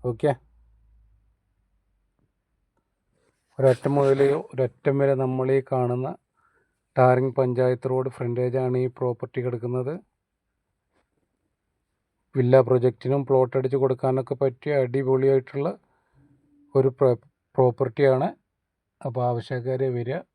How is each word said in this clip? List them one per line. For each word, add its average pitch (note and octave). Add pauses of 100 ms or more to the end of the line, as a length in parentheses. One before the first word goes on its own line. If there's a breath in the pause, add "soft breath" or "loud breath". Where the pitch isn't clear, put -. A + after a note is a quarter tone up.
(100)
ഓക്കെ, C3 (3250)
ഒരറ്റം C3+
മുതൽ C#3 (340)
ഒരറ്റം C3+
വരെ C#3
നമ്മൾ C3 (120)
ഈ - (120)
കാണുന്ന B2+ (840)
ടാറിംഗ് B2+
പഞ്ചായത്ത് B2+
റോഡ് C3
ഫ്രണ്ടേജാണ് B2+ (100)
ഈ B2
പ്രോപ്പർട്ടി B2
കിടക്കുന്നത്. B2 (2500)
വില്ല C3
പ്രൊജക്റ്റിനും B2+
പ്ലോട്ട് C3
അടിച്ച് C3
കൊടുക്കാനൊക്കെ C3
പറ്റിയ C3+
അടിപൊളിയായിട്ടുള്ള C3+ (1080)
ഒരു C3+ (100)
പ്രോ-, B2+ (280)
പ്രോപ്പർട്ടിയാണ്. C3 (760)
അപ്പോൾ B2+
ആവശ്യക്കാരെ B2 (100)
വരിക. A#2+ (200)